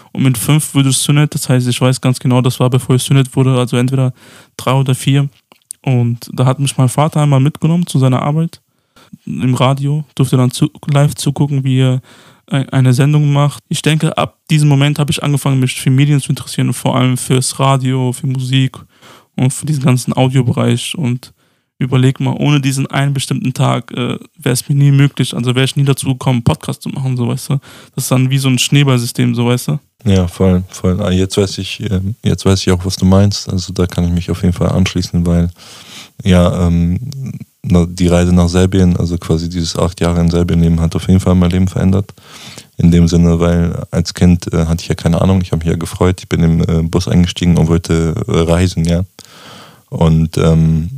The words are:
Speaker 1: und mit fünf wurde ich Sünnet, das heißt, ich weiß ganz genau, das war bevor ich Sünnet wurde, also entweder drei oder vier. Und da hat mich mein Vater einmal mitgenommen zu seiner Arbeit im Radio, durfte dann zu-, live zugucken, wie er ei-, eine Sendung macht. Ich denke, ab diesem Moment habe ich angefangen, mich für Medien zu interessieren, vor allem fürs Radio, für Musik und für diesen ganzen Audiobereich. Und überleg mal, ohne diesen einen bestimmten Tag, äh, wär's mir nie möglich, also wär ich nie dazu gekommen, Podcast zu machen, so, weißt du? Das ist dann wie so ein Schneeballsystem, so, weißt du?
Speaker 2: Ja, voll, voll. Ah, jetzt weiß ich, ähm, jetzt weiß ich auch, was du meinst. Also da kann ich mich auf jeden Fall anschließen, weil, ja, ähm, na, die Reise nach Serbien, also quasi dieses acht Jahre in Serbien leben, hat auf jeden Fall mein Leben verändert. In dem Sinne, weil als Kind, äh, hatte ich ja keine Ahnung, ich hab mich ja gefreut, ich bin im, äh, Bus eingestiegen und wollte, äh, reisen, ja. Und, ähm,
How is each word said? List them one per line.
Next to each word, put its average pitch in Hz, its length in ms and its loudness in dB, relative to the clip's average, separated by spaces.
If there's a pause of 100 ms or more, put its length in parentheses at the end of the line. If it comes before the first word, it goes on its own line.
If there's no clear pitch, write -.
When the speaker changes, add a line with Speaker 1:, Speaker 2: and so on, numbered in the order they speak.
(120)
Speaker 1:
und - 120 -2
mit 127 140 2
fünf 147 360 0
wurde 135 160 2
ich 131 80 0
Sünnet, 147 380 0
das - 120 -8
heißt, 127 200 0
ich 120 120 -2
weiß 127 220 0
ganz 127 180 -2
genau, 123 220 0
das 120 180 -2
war 127 100 2
bevor 127 260 0
ich 127 80 0
Sünnet 135 320 0
wurde, 131 220 2
also 123 200 -2
entweder 131 360 0 (440)
drei - 160 -2
oder 135 220 2
vier. 139 340 0 (540)
Und 120 500 -2
da 123 120 0
hat 135 140 0
mich 139 180 -4
mein 131 120 2
Vater 151 320 0
einmal 143 180 2
mitgenommen 160 480 0
zu - 100 -4
seiner 131 240 2
Arbeit 160 400 -4 (640)
im 120 300 -2
Radio, 139 500 0 (100)
durfte 135 220 0
dann 123 140 2
zu-, - 180 -2 (180)
live 147 280 2
zugucken, 139 500 -2
wie 131 140 0
er 127 220 2 (480)
ei-, 135 220 -4
eine 127 220 4
Sendung 143 400 2
macht. 143 340 0
Ich - 140 -6
denke, 156 360 0
ab - 200 -2 (120)
diesem 151 200 4
Moment 143 300 2
habe 147 120 0
ich - 100 -6
angefangen, 139 380 0
mich 127 220 -2
für - 80 0
Medien 139 320 4
zu - 80 -4
interessieren, 131 420 -4
vor 127 240 -4
allem 127 220 0
fürs - 420 -2
Radio, 131 540 0
für - 140 -8
Musik 131 500 -2 (580)
und 131 160 0
für - 140 -8
diesen 139 180 -2
ganzen 123 320 0
Audiobereich. 120 800 0
Und 123 380 -4 (480)
überleg 127 380 2
mal, 131 180 -2
ohne 143 240 0
diesen 135 240 -2
einen 139 280 -2
bestimmten 131 400 -4
Tag, 127 380 -2
äh, 127 280 -6 (180)
wär's 131 320 -2
mir 147 60 0
nie 143 160 4
möglich, 139 440 2
also 120 200 -4
wär 131 80 2
ich 131 120 -2
nie 139 80 0
dazu 139 260 -2
gekommen, 127 340 -2
Podcast - 400 -4
zu - 60 -10
machen, 131 280 -6
so, 120 100 -2
weißt 123 220 -6
du? 139 80 0 (380)
Das 139 80 -6
ist - 80 -6
dann 131 180 2
wie 139 80 0
so 135 120 0
ein 127 100 2
Schneeballsystem, 127 760 0
so, 120 140 -2
weißt 123 220 -2
du? 151 100 -4 (260)
Speaker 2:
Ja, 95 220 2
voll, 92 420 2
voll. 92 320 -2
Ah, 92 80 -2
jetzt 92 280 -2
weiß 101 200 0
ich, - 220 -10 (100)
ähm, 95 240 -4 (100)
jetzt 92 220 -2
weiß 95 160 2
ich 95 100 0
auch, 90 140 -2
was 92 120 -4
du - 80 0
meinst. 98 440 2
Also 92 240 -6
da 90 140 0
kann 90 160 -4
ich 85 80 0
mich 87 180 -2
auf 90 140 -4
jeden 90 100 2
Fall 87 160 -2
anschließen, 90 560 0
weil, 85 240 2 (720)
ja, 87 440 2
ähm, 85 320 0 (640)
na, 87 260 2
die 90 180 0
Reise 87 240 2
nach 90 160 4
Serbien, 92 500 2
also 85 200 -4
quasi 82 320 -4
dieses 85 260 -6
acht 87 260 -2
Jahre 85 180 0
in 85 100 2
Serbien 85 320 0
leben, 82 200 2
hat 82 140 0
auf - 120 -6
jeden 92 120 4
Fall 92 140 2
mein 90 160 2
Leben 92 180 0
verändert. 95 460 -2 (640)
In 85 140 4
dem 85 160 6
Sinne, 85 320 2
weil 85 500 0
als - 240 -4
Kind, 87 400 2
äh, 85 140 0
hatte 82 160 -2
ich - 40 -14
ja 82 80 -2
keine 82 240 0
Ahnung, 92 220 2
ich 90 100 -6
hab 82 80 -2
mich 80 80 -6
ja 82 100 0
gefreut, 92 420 -2
ich - 100 -16
bin 85 140 0
im, 82 180 2
äh, 82 220 0
Bus 85 240 -2
eingestiegen 87 500 2
und 80 100 2
wollte, 82 460 0 (140)
äh, 82 240 0
reisen, 90 340 0
ja. 165 180 0 (840)
Und, 80 480 0
ähm, 80 600 2